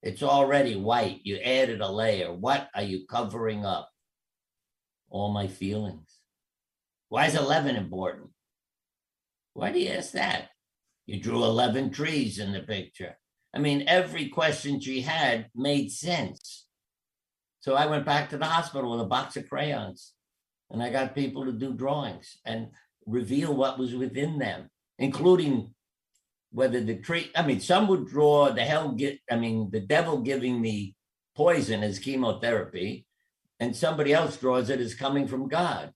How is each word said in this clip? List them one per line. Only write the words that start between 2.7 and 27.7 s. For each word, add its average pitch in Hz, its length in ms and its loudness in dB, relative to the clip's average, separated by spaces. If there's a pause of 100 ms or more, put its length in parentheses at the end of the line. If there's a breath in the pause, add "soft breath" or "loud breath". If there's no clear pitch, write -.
are 101 80 -4
you 95 240 -6
covering 110 580 -4
up?" 90 260 -4 (1160)
"All 101 240 -4
my 101 160 -2
feelings." 98 720 -8 (880)
"Why 135 180 2
is 147 100 0
eleven 143 400 2
important?" 92 560 -6 (1200)
"Why - 180 -4
do 359 80 2
you - 100 0
ask - 220 -6
that?" - 380 -4 (560)
"You 98 140 -8
drew 117 240 0
eleven 123 460 2
trees 139 480 -2
in 98 140 -4
the 95 100 -6
picture." 92 560 -8 (360)
I - 60 -4
mean, 143 260 0
every 165 420 2
question 143 520 0
she 131 220 -4
had 127 520 0
made 143 380 0
sense. - 760 -6 (920)
So 135 160 0
I 151 100 4
went 147 180 0
back 147 260 2
to 151 60 -8
the 151 100 -2
hospital 156 440 0
with 117 100 -2
a 113 60 -2
box 127 300 -2
of 143 120 -10
crayons, 135 640 -6 (580)
and 113 120 -4
I 120 80 -2
got 131 240 -2
people 135 300 -4
to 131 80 -4
do 123 200 -4
drawings 131 720 -6
and 113 280 -8 (340 soft breath)
reveal 127 480 0
what 131 240 0
was 123 160 -4
within 131 440 -4
them, 95 320 -6 (280)
including 139 760 4 (800)
whether 123 320 2
the 107 140 -2
tree, 170 400 -4
I 160 100 2
mean, 120 140 2
some 202 280 6